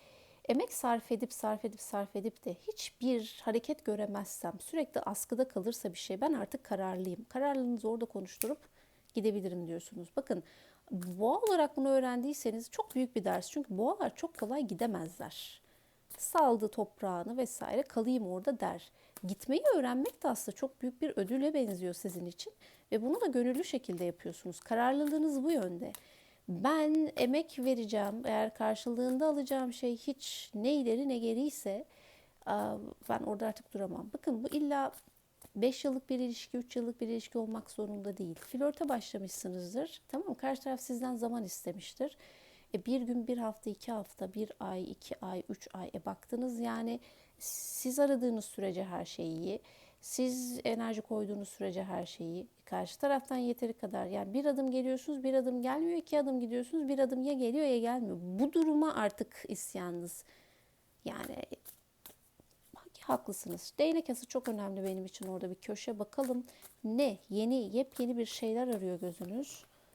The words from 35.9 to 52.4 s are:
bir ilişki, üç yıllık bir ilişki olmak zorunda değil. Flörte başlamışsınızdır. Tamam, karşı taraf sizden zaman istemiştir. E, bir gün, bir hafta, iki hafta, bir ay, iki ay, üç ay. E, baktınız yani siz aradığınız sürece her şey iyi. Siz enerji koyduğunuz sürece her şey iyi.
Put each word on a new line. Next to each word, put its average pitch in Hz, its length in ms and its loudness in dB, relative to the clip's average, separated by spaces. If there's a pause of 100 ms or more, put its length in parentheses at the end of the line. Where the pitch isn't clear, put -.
bir 262 80 0
ilişki, 247 380 -4
üç 247 200 -4
yıllık 233 240 -2
bir 226 80 -2
ilişki 226 300 -2
olmak 220 320 -4
zorunda 202 460 -4
değil. 170 180 -4
Flörte 285 540 -2
başlamışsınızdır. 196 1200 -4
Tamam, 311 260 -4
karşı 262 280 -4
taraf 262 180 -4
sizden 254 360 -4
zaman 233 280 -2
istemiştir. 190 720 -6 (580)
E, 196 120 -2
bir 254 140 2
gün, 240 260 0
bir 247 120 0
hafta, 220 320 -4
iki 220 220 -6
hafta, - 420 -6
bir 214 260 -4
ay, 185 220 -4
iki - 420 -8
ay, 185 240 -4
üç - 260 -8
ay. 185 200 -8
E, 180 100 -6
baktınız 240 540 -4
yani 233 420 -2 (380)
siz - 600 -4
aradığınız 247 460 4
sürece 190 400 -4
her 175 200 -4
şey 170 240 -6
iyi. 170 320 -4 (400)
Siz 254 640 -2
enerji 226 360 -2
koyduğunuz 208 480 -4
sürece 190 360 -4
her 180 220 -4
şey 170 200 -8
iyi. 175 200 -6 (180)